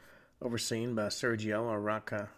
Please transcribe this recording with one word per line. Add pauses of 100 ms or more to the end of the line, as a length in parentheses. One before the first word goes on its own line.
(420)
overseen
by
Sergio
Araca